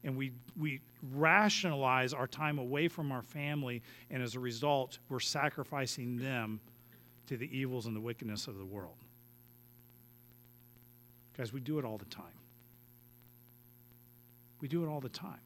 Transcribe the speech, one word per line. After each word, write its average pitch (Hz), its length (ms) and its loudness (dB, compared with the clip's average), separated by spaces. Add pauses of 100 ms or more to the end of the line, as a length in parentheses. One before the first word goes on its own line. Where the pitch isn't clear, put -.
And 135 100 -2
we, 135 160 -2 (260)
we 147 220 0 (320)
rationalize 147 1000 6
our 131 140 0
time 147 320 0
away 143 280 2
from 151 240 -2
our 123 120 -4
family, 143 580 -4 (280)
and 131 140 0
as 117 120 -4
a 127 40 -4
result, 127 600 2 (100)
we're 131 100 -2
sacrificing 139 960 -2
them 117 460 -2 (640)
to 135 100 -4
the 123 180 -6
evils 127 340 -2
and 110 80 -2
the 107 40 -4
wickedness 110 480 -6
of 98 100 -10
the 98 60 -10
world. 95 320 -10 (2500)
Guys, 117 140 -2
we 135 80 -6
do 151 180 -2
it 139 60 0
all 110 140 -4
the 98 80 -10
time. 98 180 -12 (2500)
We 143 80 -2
do 165 160 4
it - 20 0
all 151 140 0
the 131 80 -4
time. - 360 -10